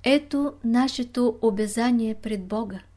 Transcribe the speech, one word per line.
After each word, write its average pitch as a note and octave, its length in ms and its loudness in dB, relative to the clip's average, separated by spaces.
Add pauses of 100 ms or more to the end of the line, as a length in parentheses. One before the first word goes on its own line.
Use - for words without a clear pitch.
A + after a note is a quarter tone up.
Ето C#4+ 500 2 (100)
нашето B3 760 0
обязание A3 720 0
пред G#3 320 -6
Бога G3+ 320 -6 (180)